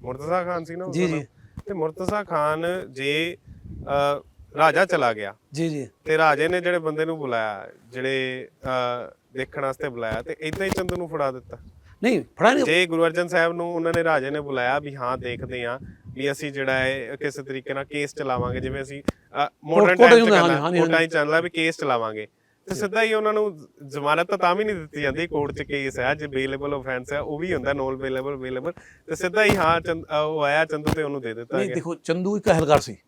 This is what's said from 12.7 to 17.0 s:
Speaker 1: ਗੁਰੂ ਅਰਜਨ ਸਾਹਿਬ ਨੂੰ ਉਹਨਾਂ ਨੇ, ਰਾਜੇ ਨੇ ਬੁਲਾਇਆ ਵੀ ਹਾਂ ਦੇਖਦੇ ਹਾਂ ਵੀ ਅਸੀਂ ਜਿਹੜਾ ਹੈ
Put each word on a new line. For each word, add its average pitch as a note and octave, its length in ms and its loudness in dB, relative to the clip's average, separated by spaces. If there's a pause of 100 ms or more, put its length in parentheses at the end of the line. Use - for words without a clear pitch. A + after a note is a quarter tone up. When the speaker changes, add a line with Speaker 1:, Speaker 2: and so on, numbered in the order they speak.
Speaker 1:
ਗੁਰੂ E3 200 2
ਅਰਜਨ F3 220 0
ਸਾਹਿਬ E3+ 260 2
ਨੂੰ E3+ 220 -4
ਉਹਨਾਂ E3 200 0
ਨੇ, E3 80 2
ਰਾਜੇ D3 260 2
ਨੇ D3+ 100 -4
ਬੁਲਾਇਆ C3+ 400 0
ਵੀ C#3+ 160 -10
ਹਾਂ B2+ 220 -4
ਦੇਖਦੇ B2 480 -8
ਹਾਂ B2 140 -6 (340)
ਵੀ C3+ 180 -2
ਅਸੀਂ C#3+ 200 -6
ਜਿਹੜਾ C3+ 220 -2
ਹੈ C3 420 -2